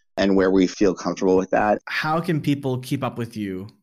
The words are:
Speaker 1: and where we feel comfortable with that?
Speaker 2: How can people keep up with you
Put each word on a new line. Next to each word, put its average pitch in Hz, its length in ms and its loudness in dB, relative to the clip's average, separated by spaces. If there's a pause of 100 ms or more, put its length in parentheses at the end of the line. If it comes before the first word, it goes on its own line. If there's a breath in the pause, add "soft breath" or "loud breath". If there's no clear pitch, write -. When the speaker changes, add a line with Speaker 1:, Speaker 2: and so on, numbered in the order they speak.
(160)
Speaker 1:
and 95 220 2
where 95 140 4
we 95 160 6
feel 92 280 2
comfortable 92 400 0
with 87 140 0
that? 107 360 0
Speaker 2:
How 160 360 -2
can 165 180 -2
people 139 380 -2
keep 131 260 -6
up 120 140 -4
with 117 180 -8
you 101 320 -8 (160)